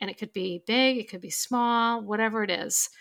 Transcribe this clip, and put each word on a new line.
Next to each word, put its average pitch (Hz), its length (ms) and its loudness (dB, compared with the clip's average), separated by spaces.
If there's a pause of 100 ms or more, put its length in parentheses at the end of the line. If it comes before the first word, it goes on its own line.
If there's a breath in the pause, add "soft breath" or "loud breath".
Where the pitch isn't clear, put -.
And 202 100 -4
it - 80 -10
could 214 140 -10
be 185 340 -4
big, 254 320 4
it 214 100 -8
could 185 120 -12
be 165 100 -14
small, 233 720 2
whatever 214 400 0
it 196 80 0
is. - 400 0 (100)